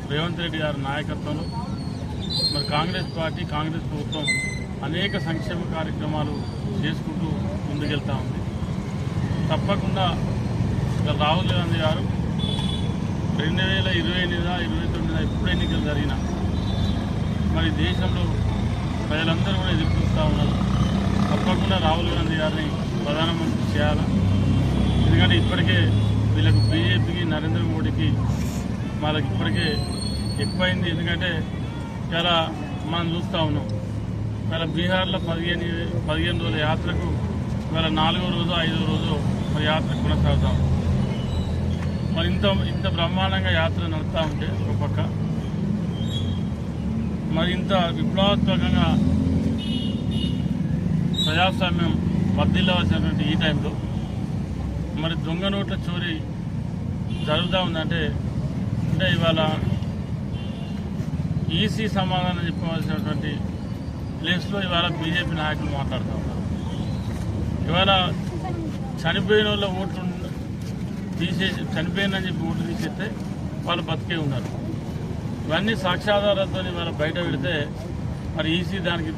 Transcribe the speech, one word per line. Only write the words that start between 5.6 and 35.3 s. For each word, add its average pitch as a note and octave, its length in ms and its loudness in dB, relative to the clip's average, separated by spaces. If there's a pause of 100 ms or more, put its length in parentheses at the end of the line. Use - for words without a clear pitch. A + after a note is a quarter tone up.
కార్యక్రమాలు D3+ 580 -2 (500)
చేసుకుంటూ D#3 440 -2 (400)
ముందుకెళ్తా D3 540 -2
ఉంది. B2+ 180 -4 (1080)
తప్పకుండా F#3+ 560 2 (920)
ఇక D3 260 0
రాహుల్ E3 320 2
గాంధీ E3 300 0
గారు D#3 180 2 (1400)
రెండు E3+ 280 0
వేల F#3+ 180 0 (120)
ఇరవై F3 260 -2
ఎనిమిది F3 100 -2 (320)
ఇరవై - 260 -2
తొమ్మిది - 320 -2
ఎప్పుడు - 280 0
ఎన్నికలు - 360 0
జరిగినా C#3 260 0 (1400)
మరి D#3+ 140 2 (140)
దేశంలో F3+ 400 2 (840)
ప్రజలందరూ E3 520 2
కూడా F3+ 140 2
ఎదురు D#3+ 240 2
చూస్తూ - 320 2
ఉన్నారు. - 240 2 (760)
తప్పకుండా G3+ 460 2 (120)
రాహుల్ E3+ 260 2
గాంధీ D#3 280 2
గారిని D#3 240 0 (380)
ప్రధానమంత్రి E3 680 0
చేయాలి. D3 320 4 (1000)
ఎందుకంటే - 360 6
ఇప్పటికే - 380 4 (560)
వీళ్ళకు - 340 6
బీజేపీకి, F3 640 2
నరేంద్ర D3+ 300 0 (100)
మోడీకి - 340 2 (960)
వాళ్ళకి D3+ 300 2
ఇప్పటికే E3 340 0 (800)
ఎక్కువైంది. F3+ 500 0
ఎందుకంటే E3+ 360 0 (880)
ఇలా E3+ 160 4 (560)
మనం E3+ 220 0
చూస్తూ F3 240 -2 (100)
ఉన్నాం, - 180 0 (880)
ఇలా A3 120 0 (100)
బీహార్లో F#3 420 2 (100)
పదిహేను, E3+ 380 0 (420)